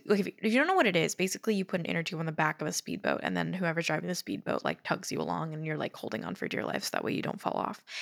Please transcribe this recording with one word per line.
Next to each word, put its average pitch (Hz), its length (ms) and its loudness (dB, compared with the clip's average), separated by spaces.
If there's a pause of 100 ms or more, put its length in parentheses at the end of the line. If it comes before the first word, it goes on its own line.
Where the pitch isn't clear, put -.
like, 202 160 4
if, 190 60 2
if - 260 0
you 247 40 6
don't 302 100 6
know 381 80 6
what 311 120 8
it 185 80 4
is, 165 180 4
basically 190 420 0
you 190 100 2
put 180 160 -2
an 160 60 -4
inner 170 160 0
tube 165 180 -4
on 165 40 -2
the 160 60 -2
back 156 300 0
of 151 60 -2
a 165 40 -2
speedboat, - 500 -2
and 185 140 0
then - 160 0
whoever's 170 360 0
driving 165 200 0
the 180 80 -2
speedboat, - 480 -4
like, - 200 -2
tugs - 280 -4
you - 80 -4
along, 160 340 -2
and 156 120 -6
you're, 156 100 -2
like, - 180 -4
holding - 300 -6
on - 100 -4
for - 140 -4
dear - 160 -2
life - 220 -2
so - 80 -4
that - 100 0
way - 80 0
you - 100 0
don't - 200 -4
fall - 160 0
off. - 260 -4 (180)